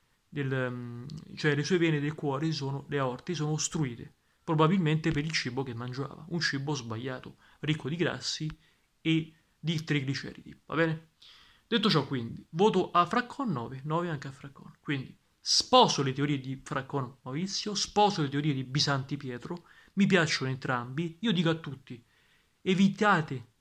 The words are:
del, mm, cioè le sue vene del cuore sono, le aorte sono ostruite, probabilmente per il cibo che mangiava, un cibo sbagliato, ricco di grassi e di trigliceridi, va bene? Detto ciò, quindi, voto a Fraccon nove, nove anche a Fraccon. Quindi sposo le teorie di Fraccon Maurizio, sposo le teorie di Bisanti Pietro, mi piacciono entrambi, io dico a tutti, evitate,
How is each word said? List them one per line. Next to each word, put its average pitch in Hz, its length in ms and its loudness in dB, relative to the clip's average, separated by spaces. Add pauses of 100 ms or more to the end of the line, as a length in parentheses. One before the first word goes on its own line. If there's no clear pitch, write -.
(280)
del, 131 420 -2
mm, 120 360 -10 (300)
cioè 151 180 2
le 143 100 0
sue 190 140 2
vene 165 200 2
del 147 160 -2
cuore 151 380 -2
sono, 139 360 -6
le 143 100 -2
aorte 131 360 -2
sono 151 180 0
ostruite, 139 640 -2 (300)
probabilmente 160 640 4
per 143 140 0
il 160 60 -6
cibo 135 320 -4
che 131 120 -8
mangiava, 123 540 -8
un 165 120 -4
cibo 143 340 -2
sbagliato, 123 640 -8 (240)
ricco 151 280 -2
di 156 80 -4
grassi 156 540 -2 (500)
e 160 340 0 (240)
di 156 260 -2
trigliceridi, 135 840 -4
va - 80 -8
bene? 160 340 0 (580)
Detto 233 220 2
ciò, 156 180 2
quindi, 120 440 -6
voto 185 400 4
a 175 160 4
Fraccon 240 440 -2
nove, 127 340 -6
nove 170 260 -2
anche 143 180 -6
a 135 40 -12
Fraccon. - 460 -20
Quindi 135 380 -6 (240)
sposo - 600 6
le 131 100 0
teorie 143 260 0
di 131 240 -8
Fraccon 135 600 -4
Maurizio, 180 520 -4
sposo 202 480 2
le 143 60 2
teorie 143 260 0
di 131 80 -2
Bisanti 135 540 0
Pietro, 131 500 -10 (280)
mi 196 120 4
piacciono 160 440 4
entrambi, 131 680 -4
io 226 120 2
dico 170 180 4
a 160 40 4
tutti, 135 460 -10 (600)
evitate, 190 1000 4